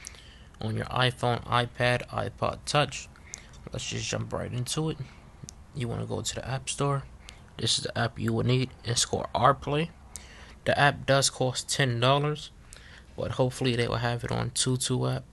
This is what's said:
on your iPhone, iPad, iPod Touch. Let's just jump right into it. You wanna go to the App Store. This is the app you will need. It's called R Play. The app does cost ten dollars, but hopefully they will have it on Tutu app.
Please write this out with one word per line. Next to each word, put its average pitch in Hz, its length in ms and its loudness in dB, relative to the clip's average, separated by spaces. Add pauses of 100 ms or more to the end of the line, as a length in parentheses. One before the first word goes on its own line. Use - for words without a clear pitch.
(600)
on 110 160 -2
your 113 120 -2
iPhone, 123 560 0
iPad, 123 640 2
iPod - 580 -2
Touch. 139 420 0 (640)
Let's - 160 -6
just 113 220 -4
jump 110 240 -2
right 90 180 -4
into 127 380 -2
it. - 80 -4 (760)
You 120 120 -2
wanna 110 200 -4
go 107 140 -2
to - 140 -4
the - 120 -6
App 131 200 -4
Store. 139 360 0 (540)
This - 200 2
is - 60 -2
the - 120 -6
app 113 220 0
you 113 160 0
will 110 100 2
need. 127 280 2 (120)
It's 120 220 2
called - 300 -2
R 123 180 8
Play. 147 380 -2 (720)
The - 160 4
app 139 260 4
does 135 240 4
cost - 400 -2
ten 123 300 2
dollars, 143 500 2 (680)
but - 180 -2
hopefully 127 420 2
they 120 120 2
will 110 100 0
have 120 260 0
it - 80 -4
on 117 180 0
Tutu 127 580 2
app. 127 260 -2